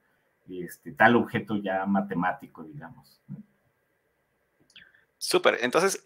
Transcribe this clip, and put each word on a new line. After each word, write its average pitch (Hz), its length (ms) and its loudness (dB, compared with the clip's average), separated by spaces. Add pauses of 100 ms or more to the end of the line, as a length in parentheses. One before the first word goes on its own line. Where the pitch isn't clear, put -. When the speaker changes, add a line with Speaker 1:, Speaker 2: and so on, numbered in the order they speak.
(500)
Speaker 1:
este, 90 420 -14
tal 113 240 6
objeto 110 400 0
ya 95 300 -2
matemático, 92 800 -2
digamos, 78 680 -20
¿no? 147 80 -14 (1800)
Speaker 2:
Súper. - 440 2
Entonces, 156 440 0